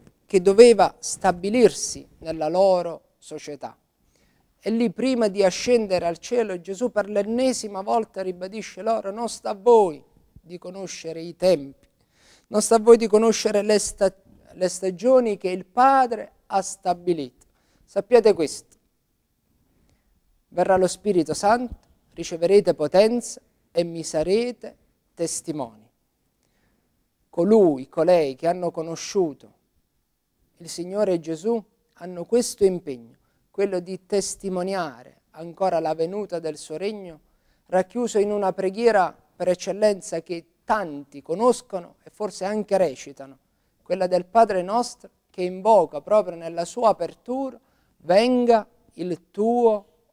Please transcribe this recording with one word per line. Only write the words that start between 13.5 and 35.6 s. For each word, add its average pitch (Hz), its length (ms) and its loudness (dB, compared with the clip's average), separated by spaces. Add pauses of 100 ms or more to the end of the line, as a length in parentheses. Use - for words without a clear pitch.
le 208 160 2
sta-, - 340 -2 (380)
le 175 180 -4
stagioni 202 680 0
che 185 120 -6
il 185 160 -8
Padre 247 680 0 (140)
ha 196 140 -2
stabilito. 175 840 -4 (400)
Sappiate 214 480 4
questo: - 440 -6 (1700)
verrà 185 280 0
lo 185 100 2
Spirito 170 460 -2
Santo, 233 540 -2 (260)
riceverete 170 640 2
potenza 214 680 0 (300)
e 175 120 0
mi 165 200 -8
sarete 208 720 -4 (380)
testimoni." 135 720 -8 (1400)
Colui, 170 580 4
colei 160 480 2
che 160 120 -4
hanno 180 240 -2
conosciuto 160 840 -6 (1040)
il 170 100 -20
Signore 185 520 -2
Gesù 165 440 -4 (300)
hanno 175 320 -14
questo 233 400 0
impegno, 135 500 -4 (340)
quello 196 300 -4
di 180 260 -12
testimoniare 180 1160 -6 (100)
ancora 170 480 -4